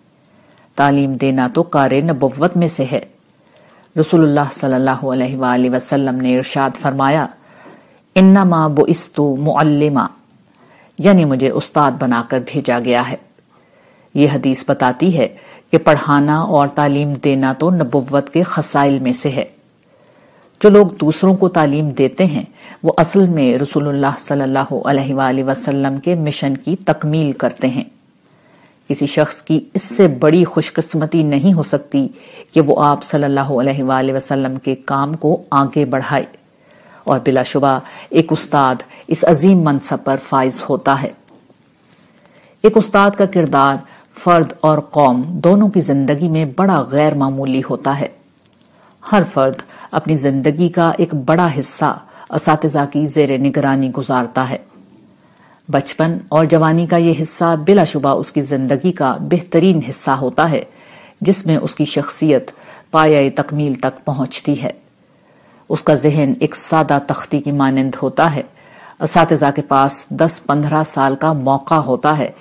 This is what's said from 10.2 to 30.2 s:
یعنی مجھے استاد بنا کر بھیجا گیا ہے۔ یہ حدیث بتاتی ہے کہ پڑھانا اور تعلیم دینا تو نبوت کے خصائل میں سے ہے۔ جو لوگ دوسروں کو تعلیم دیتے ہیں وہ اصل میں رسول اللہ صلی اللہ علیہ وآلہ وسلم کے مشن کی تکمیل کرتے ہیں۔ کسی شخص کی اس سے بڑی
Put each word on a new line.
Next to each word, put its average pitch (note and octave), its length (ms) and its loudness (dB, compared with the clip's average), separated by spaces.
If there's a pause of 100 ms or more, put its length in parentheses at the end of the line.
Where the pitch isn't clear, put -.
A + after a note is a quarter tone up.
یعنی F3+ 260 4
مجھے C3+ 260 0
استاد C#3+ 480 0
بنا B2 300 -2
کر C3 180 -2
بھیجا B2+ 380 -2
گیا B2 260 0
ہے۔ - 60 -8 (1000)
یہ C#3+ 180 4
حدیث C3 360 -2
بتاتی D3 500 0
ہے A#2+ 100 2 (420)
کہ D#3+ 80 4
پڑھانا D3 600 2
اور D#3 280 2
تعلیم C#3+ 460 0
دینا C3+ 380 0
تو D3+ 180 0
نبوت C#3 640 0
کے E3+ 100 0
خصائل C#3+ 560 0
میں B2+ 140 -2
سے C#3 180 -4
ہے۔ C3 140 -4 (1160)
جو G#3 100 8
لوگ G3+ 160 8
دوسروں F3 500 0
کو F#3+ 120 0
تعلیم D3+ 400 0
دیتے C3+ 380 0
ہیں D3 160 -2 (400)
وہ D#3+ 140 0
اصل F3+ 300 4
میں C3+ 320 2
رسول C#3+ 300 -2
اللہ C#3 300 -2
صلی C#3+ 240 -4
اللہ C3+ 320 -2 (100)
علیہ C3+ 300 -2
وآلہ C3+ 300 0
وسلم C#3 520 -2
کے F3 180 -2
مشن D3 420 -2
کی D#3+ 200 -4
تکمیل D3+ 560 -2
کرتے - 360 -4
ہیں۔ B2 160 -4 (1040)
کسی C#3+ 180 -2
شخص - 360 -2
کی D#3 180 0 (140)
اس F#3 80 -4
سے - 260 2
بڑی D#3 360 2